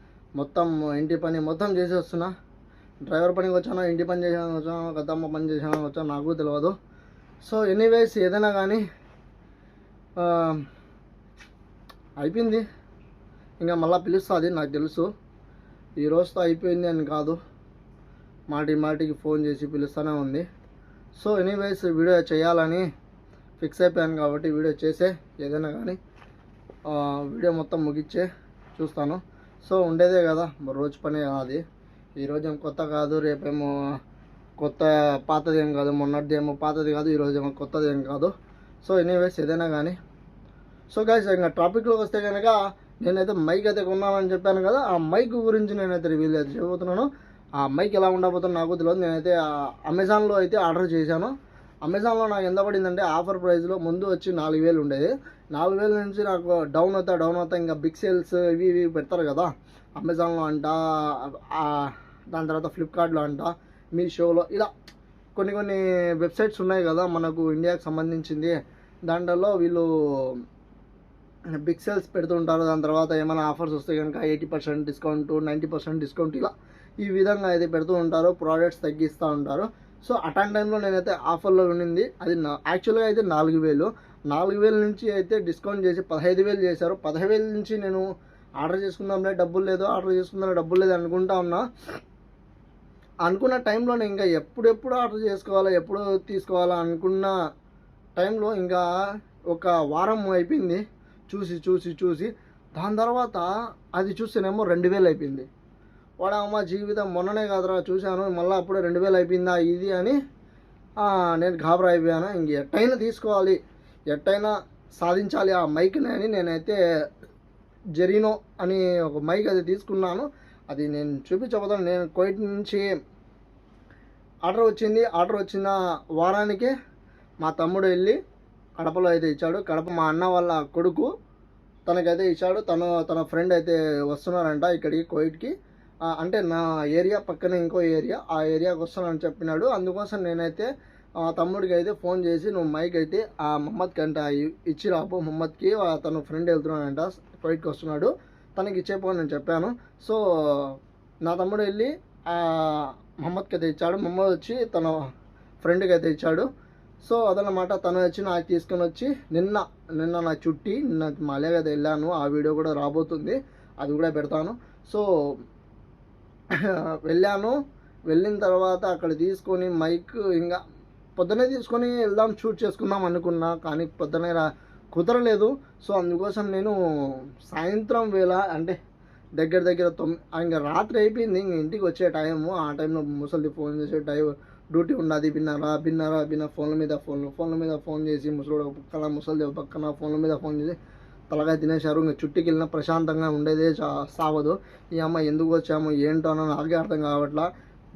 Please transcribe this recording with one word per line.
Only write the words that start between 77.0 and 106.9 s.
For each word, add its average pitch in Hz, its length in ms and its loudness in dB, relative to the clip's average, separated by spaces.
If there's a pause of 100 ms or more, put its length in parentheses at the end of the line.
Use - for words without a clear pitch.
విధంగా 196 380 2
అయితే 175 200 2
పెడుతూ 165 260 0
ఉంటారు, 170 380 4
ప్రోడక్ట్స్ 165 500 0
తగ్గిస్తూ 151 440 -2
ఉంటారు. 147 440 -2 (400)
So, 240 60 2
అట్లాంటి 196 380 0
టైంలో 214 260 0
నేనైతే 190 320 0
ఆఫర్లో 180 560 2
ఉండింది. 175 540 0
అది 170 140 0
నా, 147 320 -2
యాక్చువల్గా 214 380 2
అయితే 220 160 2
నాలుగు 160 380 2
వేలు, 156 340 2 (320)
నాలుగు 185 340 0
వేల 214 140 6
నుంచి 214 380 0
అయితే 196 280 0
డిస్కౌంట్ 190 460 -4
చేసి 180 160 2
పదహైదు 180 400 2
వేలు 202 180 2
చేశారు. 180 340 0
పదహైదు 160 340 -2
వేల 214 140 4
నుంచి 214 360 -4
నేను 190 380 -4 (400)
ఆర్డర్ 160 240 -2
చేసుకుందాంలే, 196 540 -2
డబ్బులు 180 320 0
లేదు, 190 180 0
ఆర్డర్ 190 300 0
చేసుకుందాంలే, 185 420 -2
డబ్బులు 170 240 2
లేదు 190 120 4
అనుకుంటా 180 480 0
ఉన్నా. 180 320 -2 (1500)
అనుకున్న 196 360 2
టైంలోనే 240 480 0
ఇంకా 196 180 -2
ఎప్పుడెప్పుడు 220 720 2
ఆర్డర్ 226 240 0
చేసుకోవాలా, 196 500 2
ఎప్పుడు 196 480 2
తీసుకోవాలా 180 580 0
అనుకున్న 180 760 0 (640)
టైంలో 214 380 0
ఇంకా 180 600 0 (320)
ఒక 170 200 -2
వారం 175 640 2
అయిపోయింది 185 580 0 (480)
చూసి, 175 340 -8
చూసి, 180 340 0
చూసి. 180 300 -2 (440)
దాని 202 200 -2
తర్వాత 226 680 -2 (280)
అది 190 260 -2
చూస్తేనేమో 214 420 -2
రెండు 175 240 2
వేలు 190 180 6
అయిపోయింది. 139 440 0 (680)
వాడమ్మ 208 420 0
జీవితం, 202 520 -4